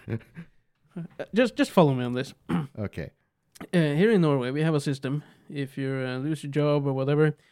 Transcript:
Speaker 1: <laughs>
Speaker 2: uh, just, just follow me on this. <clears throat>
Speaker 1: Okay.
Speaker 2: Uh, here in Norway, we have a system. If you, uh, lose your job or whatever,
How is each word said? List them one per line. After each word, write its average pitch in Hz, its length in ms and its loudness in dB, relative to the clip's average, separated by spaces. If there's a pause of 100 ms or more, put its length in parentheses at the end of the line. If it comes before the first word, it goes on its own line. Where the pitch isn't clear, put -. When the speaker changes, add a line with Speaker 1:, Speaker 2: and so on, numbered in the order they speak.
Speaker 1:
<laughs> 113 120 -6 (1000)
Speaker 2:
uh, 143 60 -8 (100)
just, 233 220 2
just - 140 0
follow 151 240 6
me 123 100 -2
on 123 100 -2
this. 131 200 -6 (140)
<clears throat> 160 300 -4
Speaker 1:
Okay. 90 320 -6 (640)
Speaker 2:
Uh, 156 240 2
here 196 160 4
in 202 80 4
Norway, 139 300 2
we 143 120 -2
have 160 120 2
a 147 60 2
system. 139 420 -4 (260)
If 139 300 -8
you, 135 120 -4
uh, 131 280 -4
lose 147 260 -4
your 143 80 -8
job 147 340 2
or 139 60 0
whatever, 147 420 2 (180)